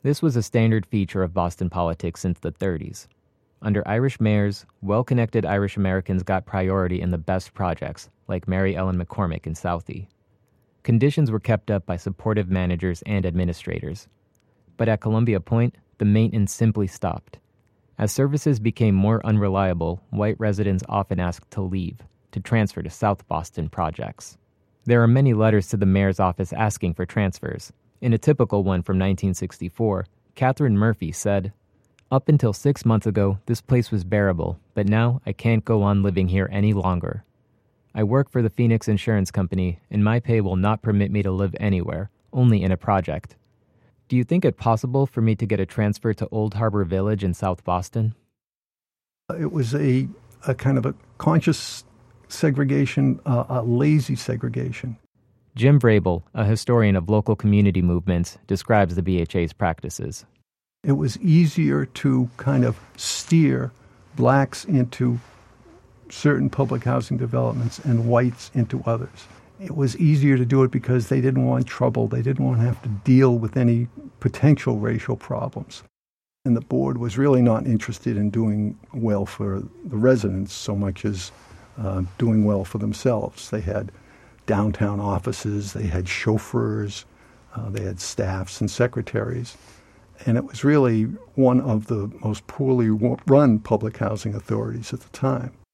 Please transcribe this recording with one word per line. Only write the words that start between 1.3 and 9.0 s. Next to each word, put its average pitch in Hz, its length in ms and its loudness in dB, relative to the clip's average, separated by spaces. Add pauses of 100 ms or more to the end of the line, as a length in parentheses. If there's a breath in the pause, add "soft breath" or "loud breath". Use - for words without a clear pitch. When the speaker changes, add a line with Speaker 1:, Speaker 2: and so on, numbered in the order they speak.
Speaker 1:
Boston 87 380 -2
politics 85 500 -4
since 87 160 -2
the 85 140 -6
thirties. - 560 -8 (540)
Under 104 240 0
Irish 123 360 -2
mayors, 104 440 0 (160)
well-connected 110 640 0
Irish 101 300 -2
Americans 92 480 -2
got 95 220 -2
priority 92 560 -2
in 87 80 -4
the 87 80 -2
best 92 360 -6
projects, 82 560 -6 (200)
like 90 180 -6
Mary 95 260 0
Ellen 92 300 -2